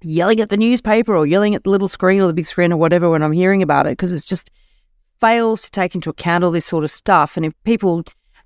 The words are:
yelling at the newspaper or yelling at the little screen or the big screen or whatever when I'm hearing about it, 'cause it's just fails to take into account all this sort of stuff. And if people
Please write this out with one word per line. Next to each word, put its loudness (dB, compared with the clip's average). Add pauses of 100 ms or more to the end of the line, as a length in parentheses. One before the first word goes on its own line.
yelling 0
at 0
the -4
newspaper 0
or 2
yelling 0
at -6
the -2
little 0
screen 0
or 2
the 0
big -4
screen 0
or 0
whatever 2
when 2
I'm 0
hearing 2
about 2
it, -6
'cause -4
it's -6
just -8 (680)
fails 0
to -12
take -4
into -6
account 0
all 2
this -2
sort -2
of -4
stuff. 0
And -4
if -6 (120)
people 0 (400)